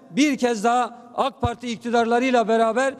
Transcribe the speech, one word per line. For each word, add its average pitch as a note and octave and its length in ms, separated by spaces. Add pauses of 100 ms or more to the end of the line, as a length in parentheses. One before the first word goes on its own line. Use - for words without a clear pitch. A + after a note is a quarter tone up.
(100)
bir C4+ 280
kez A#3+ 260
daha A#3 340 (180)
ak B3+ 240
Parti A#3+ 280
iktidarlarıyla A#3 800
beraber A3+ 520